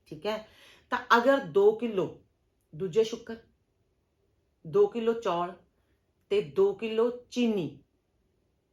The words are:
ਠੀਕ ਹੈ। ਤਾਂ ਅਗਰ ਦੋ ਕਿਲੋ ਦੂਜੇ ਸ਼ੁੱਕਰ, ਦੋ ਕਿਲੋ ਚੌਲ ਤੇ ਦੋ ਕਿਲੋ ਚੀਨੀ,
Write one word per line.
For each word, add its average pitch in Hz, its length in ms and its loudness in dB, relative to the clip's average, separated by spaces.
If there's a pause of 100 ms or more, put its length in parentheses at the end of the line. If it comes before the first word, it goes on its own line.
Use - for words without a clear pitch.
ਠੀਕ 156 200 -12
ਹੈ। 214 220 -6 (420)
ਤਾਂ - 80 -4 (180)
ਅਗਰ 269 220 4
ਦੋ 196 340 4
ਕਿਲੋ 214 480 -4 (540)
ਦੂਜੇ 185 300 0
ਸ਼ੁੱਕਰ, 226 320 -10 (1300)
ਦੋ 202 200 4
ਕਿਲੋ 226 260 -2
ਚੌਲ 180 400 -4 (760)
ਤੇ 202 120 0
ਦੋ 190 340 2
ਕਿਲੋ 220 360 -2 (200)
ਚੀਨੀ, 214 480 -2 (960)